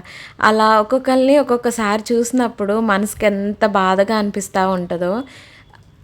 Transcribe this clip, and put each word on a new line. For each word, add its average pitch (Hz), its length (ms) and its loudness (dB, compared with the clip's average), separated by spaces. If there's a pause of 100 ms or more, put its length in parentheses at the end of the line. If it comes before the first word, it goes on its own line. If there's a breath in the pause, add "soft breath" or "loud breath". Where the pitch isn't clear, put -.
(420 loud breath)
అలా 220 380 4
ఒక్కొక్కరిని 262 580 2
ఒక్కొక్కసారి 233 760 -2
చూసినప్పుడు 233 680 -2
మనసుకి 214 460 -2
ఎంత 202 400 -2
బాధగా 196 500 2
అనిపిస్తూ 202 540 -2
ఉంటుందో. 180 540 -4 (800 loud breath)